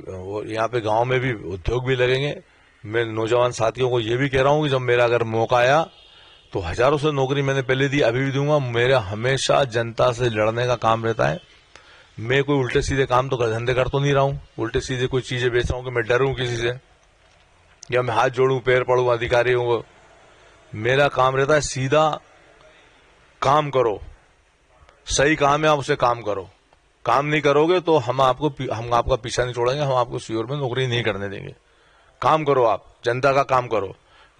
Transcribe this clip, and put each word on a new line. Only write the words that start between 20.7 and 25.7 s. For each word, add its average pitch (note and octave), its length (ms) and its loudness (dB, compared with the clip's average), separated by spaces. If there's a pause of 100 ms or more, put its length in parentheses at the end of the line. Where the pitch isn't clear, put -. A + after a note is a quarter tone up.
मेरा C3 340 2
काम C3 280 2
रहता C#3 180 2
है D3 60 4
सीधा D3 600 0 (1200)
काम D3 280 2
करो, A#2+ 300 0 (1080)
सही D3 300 2
काम C#3+ 280 2
है D#3 60 4